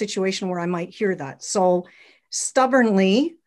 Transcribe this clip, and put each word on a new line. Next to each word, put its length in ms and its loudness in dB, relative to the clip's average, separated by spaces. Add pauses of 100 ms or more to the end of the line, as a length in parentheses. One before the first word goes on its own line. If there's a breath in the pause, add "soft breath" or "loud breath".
situation 460 -4
where 100 -4
I 80 -4
might 260 -4
hear 220 -2
that. 280 -12
So 440 2 (420 loud breath)
stubbornly, 1160 2